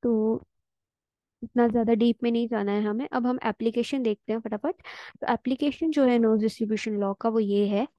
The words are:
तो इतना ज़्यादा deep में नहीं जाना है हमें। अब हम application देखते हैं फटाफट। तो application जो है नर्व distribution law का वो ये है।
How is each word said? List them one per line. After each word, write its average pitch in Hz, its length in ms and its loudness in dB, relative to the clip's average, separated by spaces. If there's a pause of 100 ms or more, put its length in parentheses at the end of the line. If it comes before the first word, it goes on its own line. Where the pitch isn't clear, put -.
तो 226 400 0 (1000)
इतना 240 260 2
ज़्यादा 233 260 2
deep 226 280 2
में 240 80 2
नहीं 233 180 0
जाना 208 240 -2
है 208 100 0
हमें। 220 300 -2
अब 240 140 -2
हम 254 180 0
application 233 580 -2
देखते 220 300 -2
हैं 226 80 -2
फटाफट। 220 340 -4 (460)
तो - 120 -2
application 285 580 -2
जो 294 140 2
है 247 140 4
नर्व 220 200 4
distribution 214 540 -2
law 202 220 -2
का - 140 -4
वो 226 120 0
ये 202 260 2
है। 208 220 0 (100)